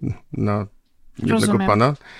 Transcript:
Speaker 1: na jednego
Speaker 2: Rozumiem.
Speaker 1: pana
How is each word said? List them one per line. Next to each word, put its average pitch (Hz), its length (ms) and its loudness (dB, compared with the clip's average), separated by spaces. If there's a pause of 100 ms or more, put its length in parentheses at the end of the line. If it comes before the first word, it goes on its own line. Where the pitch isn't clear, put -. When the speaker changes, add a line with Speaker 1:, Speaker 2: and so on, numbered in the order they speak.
(340)
Speaker 1:
na 104 340 -2 (520)
jednego 226 200 0
Speaker 2:
Rozumiem. 202 280 2
Speaker 1:
pana 117 260 4 (260)